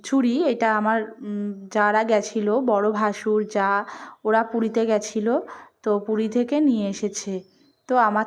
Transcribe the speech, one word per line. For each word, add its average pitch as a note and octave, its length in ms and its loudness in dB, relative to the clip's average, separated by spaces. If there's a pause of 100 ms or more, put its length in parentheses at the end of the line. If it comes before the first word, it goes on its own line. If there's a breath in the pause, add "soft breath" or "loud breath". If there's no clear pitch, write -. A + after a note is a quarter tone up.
চুড়ি, C4+ 420 2
এটা A#3 320 2
আমার, G#3+ 260 0 (180)
উম, G3+ 520 -8
যারা G#3 300 2
গেছিল, G#3+ 580 0
বড় G#3+ 320 2
ভাসুর, G#3+ 520 0
যা, G3+ 400 0 (400 loud breath)
ওরা A3 180 4
পুরীতে A3+ 440 0
গেছিল, A3 520 0 (440 loud breath)
তো G#3 160 2
পুরী A3 300 -2
থেকে A#3+ 320 0
নিয়ে A3+ 280 2
এসেছে। G3 520 -6 (480 soft breath)
তো B3+ 80 2
আমার G#3+ 300 4